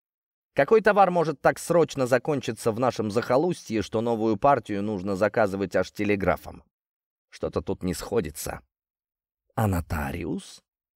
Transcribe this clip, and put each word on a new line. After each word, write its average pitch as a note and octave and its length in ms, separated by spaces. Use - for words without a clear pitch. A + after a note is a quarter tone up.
Какой A3 280
товар G3 280
может E3 320
так D3+ 160
срочно D3+ 480
закончиться A#2+ 640
в G#2 80
нашем A#2 300
захолустье, A#2+ 720
что A2 200
новую A2 360
партию A2 460
нужно G2+ 320
заказывать G2 600
аж F#2 160
телеграфом? G2 720
Что-то D#2+ 320
тут F#2+ 220
не F#2 100
сходится». - 680
«А A2 120
нотариус?» F2 920